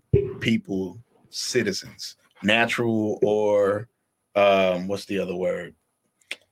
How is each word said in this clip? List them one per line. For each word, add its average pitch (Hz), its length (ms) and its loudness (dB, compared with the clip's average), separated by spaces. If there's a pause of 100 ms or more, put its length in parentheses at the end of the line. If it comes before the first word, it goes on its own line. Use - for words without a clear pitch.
(400)
people 98 580 -2 (320)
citizens, - 840 -6 (300)
natural 113 760 0
or, 104 680 2 (480)
um, 95 500 4
what's 98 200 -6
the 98 120 -4
other 90 180 -4
word? 87 380 -4 (760)